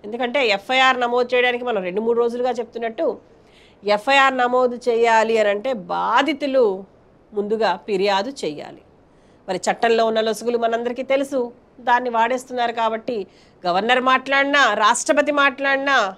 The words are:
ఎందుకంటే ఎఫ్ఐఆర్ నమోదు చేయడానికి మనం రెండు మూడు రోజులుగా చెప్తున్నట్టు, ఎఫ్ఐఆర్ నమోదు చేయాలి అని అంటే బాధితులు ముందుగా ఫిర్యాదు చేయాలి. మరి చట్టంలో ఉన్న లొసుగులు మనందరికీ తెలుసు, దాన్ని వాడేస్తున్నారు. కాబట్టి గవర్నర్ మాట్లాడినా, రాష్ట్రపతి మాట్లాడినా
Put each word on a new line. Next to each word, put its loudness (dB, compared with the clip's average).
ఎందుకంటే -4
ఎఫ్ఐఆర్ 2
నమోదు 0
చేయడానికి 0
మనం -2
రెండు -4
మూడు 0
రోజులుగా -2
చెప్తున్నట్టు, -6
ఎఫ్ఐఆర్ 4
నమోదు 0
చేయాలి 2
అని 2
అంటే -6
బాధితులు 0
ముందుగా -2
ఫిర్యాదు 0
చేయాలి. -10
మరి -4
చట్టంలో 2
ఉన్న 0
లొసుగులు -4
మనందరికీ -4
తెలుసు, -2
దాన్ని 2
వాడేస్తున్నారు. -2
కాబట్టి -4
గవర్నర్ 2
మాట్లాడినా, 2
రాష్ట్రపతి 2
మాట్లాడినా 0